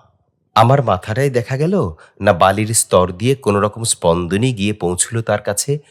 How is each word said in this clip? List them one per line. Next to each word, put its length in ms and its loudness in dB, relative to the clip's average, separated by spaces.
আমার 280 4
মাথাটাই 480 -2
দেখা 260 -4
গেল 360 -2
না 120 4
বালির 340 2
স্তর 460 2
দিয়ে 220 0
কোনো 260 0
রকম 240 -2
স্পন্দনই 680 0
গিয়ে 200 -2
পৌঁছল 500 -4
তার 200 -2
কাছে, 360 -4